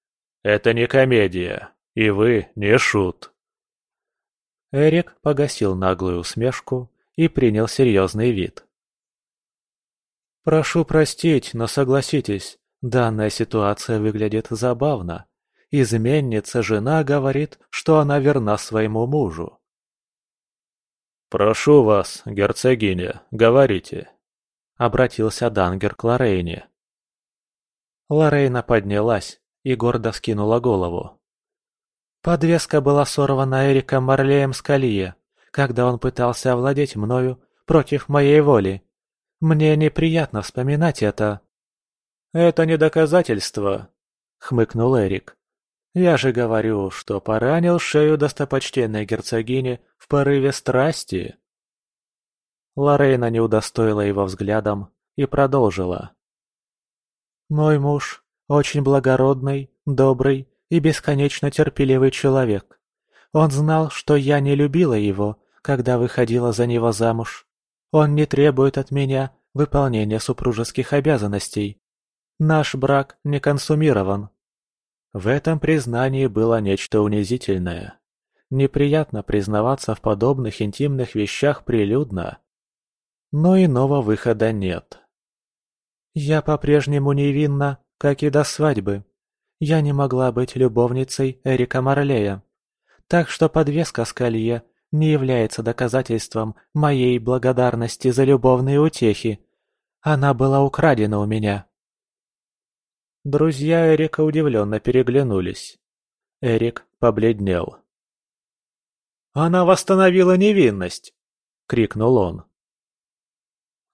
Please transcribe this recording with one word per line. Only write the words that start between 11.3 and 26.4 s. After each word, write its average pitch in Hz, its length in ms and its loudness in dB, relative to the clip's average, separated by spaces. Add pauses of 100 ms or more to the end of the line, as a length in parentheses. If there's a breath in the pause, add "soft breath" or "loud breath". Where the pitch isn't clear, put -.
но 117 140 -6
согласитесь, 131 920 -4 (220)
данная 113 480 0
ситуация 107 720 -2
выглядит 107 500 -2
забавно. 117 760 -4 (460)
Изменница 120 920 0
жена 110 420 0
говорит, 139 560 -2 (100)
что 156 300 2
она 143 200 2
верна 131 380 0
своему 110 500 -2
мужу». 98 520 -4 (1700)
«Прошу 117 540 4
вас, 104 420 0
герцогиня, 101 1080 -2
говорите», 117 800 2 (640)
обратился 120 720 0
Дангер 98 460 -2
к - 80 -10
Лорейне. 104 640 -2 (1400)